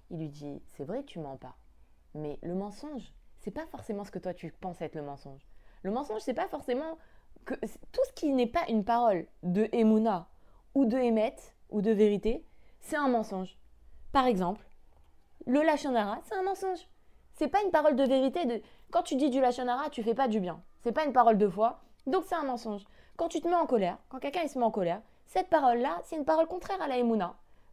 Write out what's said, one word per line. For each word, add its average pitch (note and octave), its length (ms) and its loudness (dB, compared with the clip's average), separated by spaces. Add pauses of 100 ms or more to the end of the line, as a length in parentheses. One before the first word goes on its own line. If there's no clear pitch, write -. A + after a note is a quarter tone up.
(100)
Il F3 60 -10
lui D#3 140 -8
dit, « C#3+ 320 -12 (160)
C'est E3+ 60 -10
vrai, G#3+ 180 -8
tu C#4+ 160 -16
mens C#3 180 -10
pas. - 180 -18 (600)
Mais D3+ 260 -8
le E3+ 140 -8
mensonge, G#3 580 -10 (280)
c'est G#3 100 -12
pas D#4 160 -10
forcément G#3 380 -10
ce - 60 -18
que - 80 -10
toi, F3+ 140 -8
tu E3+ 180 -12 (120)
penses F3+ 180 -10
être D3+ 140 -8
le D3+ 80 -8
mensonge. C#3 440 -14 (360)
Le F#3+ 80 -4
mensonge, D4 320 -4
c'est C4 100 -4
pas E4 160 -4
forcément D4+ 480 -6 (480)
que, - 100 -6
tout - 540 -6
ce - 60 -18
qui D4 180 0
n'est B3 140 4
pas E4 240 0
une G#3+ 160 2
parole A#3 400 2 (160)
de G3 300 2
Emouna A3 580 4 (440)
ou C#4 120 4
de A3 100 2
Emet A3+ 400 2 (320)
ou G#3 140 -2
de A3 80 2
vérité, G#3+ 560 2 (340)
c'est - 160 -6
un C#4+ 120 0
mensonge. » A3 500 -2 (540)
Par C4 140 6
exemple, F#3+ 380 0 (800)
le C#4 160 4
lashon D4 320 2
hara, G#3+ 280 0
c'est - 120 -10
un F#4+ 80 -2
mensonge. F#4 460 -4 (460)
C'est D#4 140 0
pas G4 160 2
une F#4+ 60 0
parole D4+ 260 4
de C4+ 80 4
vérité. C4+ 400 2
De... A#3 160 -2 (300)
Quand F4+ 120 2
tu - 140 -4
dis C4+ 140 2
du C4 100 2
lashon B3 260 0
hara, C4+ 240 -2
tu A#3+ 120 -8
fais A3 120 0
pas C4 140 0
du A3 100 0
bien. F3 240 -6 (200)
C'est A#3 100 -2
pas D#4 120 0
une C#4+ 80 -2
parole A3+ 260 8
de G#3 100 4
foi, G#3+ 320 0 (260)
donc D#4+ 200 0
c'est - 80 -6
un D#4+ 100 -2
mensonge. A3+ 400 -6 (320)
Quand E4 120 -2
tu E4 120 -4
te E4+ 80 -2
mets F4 60 2
en E4 120 2
colère, G3 320 0 (100)
quand C4 100 -12
quelqu'un, C#4+ 240 -6
il D4 60 -2
se C4 100 -8
met A#3+ 60 2
en A3 60 4
colère, F#3+ 300 -2 (260)
cette F#4 220 -2
parole-là, A#3+ 560 4
c'est E4 120 -10
une D4 80 -4
parole D#4+ 220 4
contraire F#4 360 -6
à D4+ 60 -4
la B3+ 100 -2
Emouna. A3+ 380 0 (360)